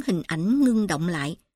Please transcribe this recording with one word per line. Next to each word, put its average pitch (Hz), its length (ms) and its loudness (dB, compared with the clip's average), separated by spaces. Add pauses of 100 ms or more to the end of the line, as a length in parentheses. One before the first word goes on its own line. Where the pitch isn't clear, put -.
hình 180 220 -2
ảnh 202 360 0
ngưng 220 240 4
động 165 200 -2
lại, 147 300 -4 (180)